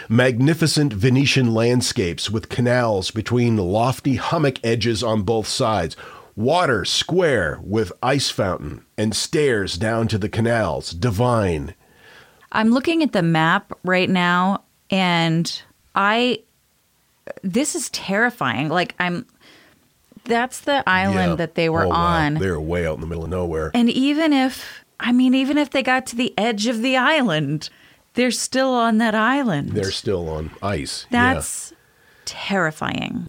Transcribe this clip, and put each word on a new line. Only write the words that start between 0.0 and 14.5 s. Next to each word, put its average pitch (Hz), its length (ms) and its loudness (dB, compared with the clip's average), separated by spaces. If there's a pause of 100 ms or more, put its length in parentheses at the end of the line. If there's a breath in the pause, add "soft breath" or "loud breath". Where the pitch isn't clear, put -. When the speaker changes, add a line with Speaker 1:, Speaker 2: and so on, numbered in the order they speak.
Speaker 1:
"magnificent 135 840 2
Venetian 123 640 2
landscapes 113 760 0
with 107 200 -4
canals 120 600 0
between 120 440 0
lofty 113 600 0
hummock 143 460 -2
edges 113 400 0
on 110 200 0
both 107 260 -2
sides, 107 480 -2 (400 loud breath)
water 131 480 2
square 135 800 0
with 101 300 -2 (100)
ice 135 260 0
fountain, 85 520 -4 (160)
and 107 180 0
stairs 113 600 0
down 113 320 0
to 113 80 0
the 104 100 -2
canals, 110 640 -2
divine." 98 840 0 (800 loud breath)
Speaker 2:
I'm 220 200 2
looking 320 300 2
at 277 120 0
the 180 100 2
map 165 480 2 (140)
right 185 240 2
now, 180 540 2 (260)